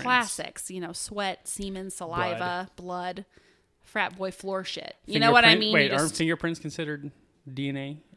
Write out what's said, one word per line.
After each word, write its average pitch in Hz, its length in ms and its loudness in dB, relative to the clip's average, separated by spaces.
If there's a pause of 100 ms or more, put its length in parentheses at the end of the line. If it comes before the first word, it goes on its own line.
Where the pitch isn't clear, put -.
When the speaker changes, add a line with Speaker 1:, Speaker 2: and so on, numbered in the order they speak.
Speaker 1:
classics, 247 680 -2
you 185 120 -10
know, 165 100 -10
sweat, 202 560 -8
semen, 190 400 -8
saliva, 180 880 -4
Speaker 2:
Blood. - 0 -
Speaker 1:
blood, 180 480 -8 (560)
frat - 380 -4
boy 190 120 -4
floor 190 320 -6
shit. - 340 -10 (100)
You 214 140 -2
know 226 120 8
what 240 140 10
I 226 60 12
Speaker 2:
Fingerprint-, 220 80 6
Speaker 1:
mean? 214 120 2
Speaker 2:
wait, 156 140 6
Speaker 1:
You 135 100 0
Speaker 2:
aren't 143 140 4
Speaker 1:
just - 80 -10
Speaker 2:
fingerprints 165 420 0
considered 147 520 -8 (380)
D 135 200 -6
N 139 80 -6
A 139 200 -8 (180)